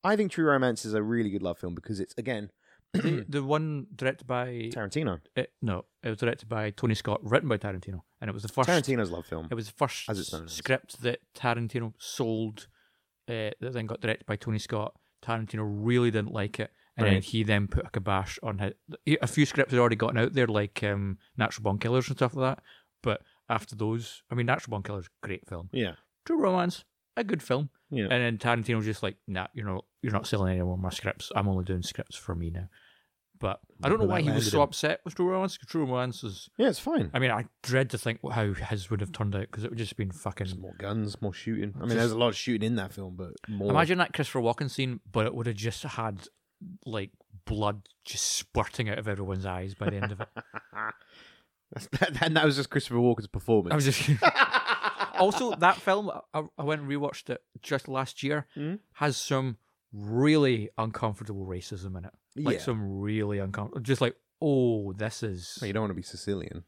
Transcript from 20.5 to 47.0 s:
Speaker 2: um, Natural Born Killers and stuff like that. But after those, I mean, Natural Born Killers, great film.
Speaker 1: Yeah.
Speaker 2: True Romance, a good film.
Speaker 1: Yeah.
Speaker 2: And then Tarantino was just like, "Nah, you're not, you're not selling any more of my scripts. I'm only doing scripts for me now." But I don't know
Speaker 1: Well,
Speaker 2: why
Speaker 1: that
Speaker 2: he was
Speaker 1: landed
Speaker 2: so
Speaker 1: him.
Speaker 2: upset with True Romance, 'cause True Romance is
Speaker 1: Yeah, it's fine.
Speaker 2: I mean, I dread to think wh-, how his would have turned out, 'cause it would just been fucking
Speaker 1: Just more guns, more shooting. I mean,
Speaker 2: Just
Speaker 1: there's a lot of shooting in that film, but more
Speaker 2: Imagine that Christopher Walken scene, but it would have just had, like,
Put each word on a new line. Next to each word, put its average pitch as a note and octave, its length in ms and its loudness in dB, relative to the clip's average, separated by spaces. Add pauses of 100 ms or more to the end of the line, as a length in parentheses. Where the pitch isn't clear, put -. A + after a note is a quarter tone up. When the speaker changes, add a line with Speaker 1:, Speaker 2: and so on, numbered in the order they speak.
Speaker 2:
um, G2+ 360 -2 (180)
Natural A2 240 0
Born G#2 160 2
Killers B2 300 2
and C3 100 -4
stuff B2+ 180 2
like C3+ 220 0
that. - 60 -20 (400)
But - 180 0 (280)
after A2+ 260 -2
those, A2+ 560 -4
I A#2+ 40 -4
mean, A#2+ 120 0
Natural B2+ 240 0
Born G#2 100 -4
Killers, G2 280 -8 (120)
great - 260 -8
film. F2+ 240 -10
Speaker 1:
Yeah. G#2+ 220 -2 (320)
Speaker 2:
True E4 160 0
Romance, F#3 440 0 (300)
a A#3 80 -2
good F3+ 200 -2
film. C3+ 260 0 (220)
Speaker 1:
Yeah. B2 120 0
Speaker 2:
And F#2+ 80 0
then A#2+ 260 2
Tarantino A#2 400 2
was G#2+ 80 0
just G#2+ 160 -2
like, G2 160 -4 (100)
"Nah, F#2 260 -4
you're A2 120 -8
not, F#2+ 180 -4 (200)
you're A2 100 0
not G2+ 140 0
selling F#2+ 260 2
any F2+ 80 2
more F2+ 140 0
of F#2 40 -2
my F#2 120 -2
scripts. - 440 -6
I'm G2+ 120 2
only F#2 180 2
doing F#2 160 -2
scripts - 340 -8
for - 200 -6
me E2+ 160 -4
now." F2 180 -8 (720)
But G2 220 -2 (220)
I C#3 60 0
don't G#3+ 80 4
know A3+ 80 2
Speaker 1:
Well, G3 60 2
Speaker 2:
why F#3 60 4
Speaker 1:
that E3 60 4
Speaker 2:
he D3+ 60 2
was - 140 2
Speaker 1:
landed G#2 80 2
Speaker 2:
so B2+ 60 4
Speaker 1:
him. D3 60 8
Speaker 2:
upset D3+ 420 0
with E3 100 -8
True F3+ 160 2
Romance, F#3+ 260 -2
'cause - 100 -20
True D#3+ 180 0
Romance B2+ 380 -2
is G2 340 -8
Speaker 1:
Yeah, C4 120 4
it's E3 80 0
fine. C4+ 360 0
Speaker 2:
I C3 60 2
mean, B2+ 120 4
I A2 140 0 (180)
dread B2+ 280 2
to A#2+ 60 -4
think A2+ 260 -2
wh-, - 100 -6
how G#2+ 200 2
his G#2 380 -4
would G2+ 100 0
have F#2+ 100 -4
turned G2+ 240 -2
out, G2+ 140 -2
'cause G#2 140 -6
it A#2+ 80 -4
would A#2 80 -6
just G#2+ 180 -6
been G2 140 -2
fucking G2 360 -6
Speaker 1:
Just F#2 120 -6
more F#2 180 -12
guns, G#2 420 -2
more G2 140 -2
shooting. G#2 440 -4
I - 20 -10
mean, - 100 -4
Speaker 2:
Just A2+ 100 4
Speaker 1:
there's A#2 120 4
a A2 60 -2
lot A#2+ 100 6
of G#2 80 2
shooting A2 320 0
in A#2+ 80 2
that F#2+ 180 -4
film, F#2 220 -10
but F2+ 160 -10 (160)
more G2+ 240 0
Speaker 2:
Imagine E3+ 260 4
that F3 160 0
Christopher C3+ 280 -2
Walken A#2+ 280 0
scene, B2+ 300 -2 (120)
but A2 140 2
it A#2+ 80 0
would A#2 140 -4
have A2+ 80 -2
just A2 280 -4
had, A2 440 -6 (580)
like, G#2+ 260 -4 (340)